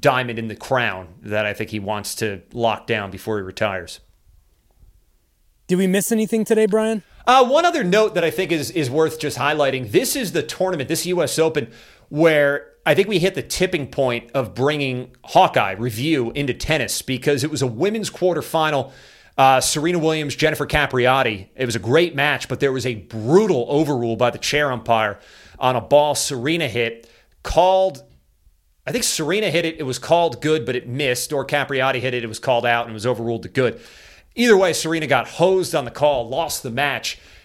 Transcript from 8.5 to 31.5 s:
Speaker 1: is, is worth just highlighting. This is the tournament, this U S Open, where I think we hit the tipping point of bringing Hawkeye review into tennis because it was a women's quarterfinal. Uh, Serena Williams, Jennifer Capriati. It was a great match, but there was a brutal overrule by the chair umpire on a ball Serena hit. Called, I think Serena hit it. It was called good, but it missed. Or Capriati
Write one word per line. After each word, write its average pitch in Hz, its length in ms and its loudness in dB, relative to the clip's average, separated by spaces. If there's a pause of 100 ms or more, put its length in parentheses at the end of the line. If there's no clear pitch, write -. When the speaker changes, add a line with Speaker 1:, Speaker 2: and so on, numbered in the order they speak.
Speaker 1:
is, 147 180 -2
is 151 180 -2
worth 156 320 0
just 147 160 -4
highlighting. 135 540 0
This 233 260 2
is 226 160 -4
the 151 120 -2
tournament, 180 460 -4
this 160 180 -4
U 175 160 0
S 143 160 -2
Open, 156 320 0 (380)
where 147 580 2 (180)
I 160 80 4
think 196 140 4
we 214 100 0
hit 185 160 2
the 143 80 -4
tipping 180 460 -4
point 123 480 -2
of 117 180 -2
bringing 131 680 -2
Hawkeye 127 480 2
review 120 640 -2
into 143 180 -2
tennis 135 480 -4
because 135 420 -2
it 156 60 -4
was 143 140 -4
a 131 40 0
women's 185 440 -4
quarterfinal. 156 800 0 (480)
Uh, 131 200 8
Serena 160 380 0
Williams, 156 380 -2
Jennifer 151 320 0
Capriati. 127 880 2
It 127 100 -4
was 120 100 -2
a 110 40 -4
great 147 340 2
match, 139 340 0
but 127 120 -6
there 139 120 2
was 131 140 -4
a 127 80 -2
brutal 120 760 2
overrule 135 480 0
by 120 120 2
the 117 80 -4
chair 147 340 0
umpire 110 480 0 (380)
on 127 180 2
a 117 60 -2
ball 147 320 4
Serena 147 540 -4
hit. 117 420 -4 (320)
Called, 190 640 2 (840)
I 131 60 -6
think 240 120 -2
Serena 185 460 -2
hit 165 160 0
it. 165 140 -6
It 156 40 -8
was 127 140 -4
called 165 460 0
good, 156 200 0
but 123 120 -4
it 123 120 -6
missed. 127 460 -2
Or 131 100 -2
Capriati 135 560 0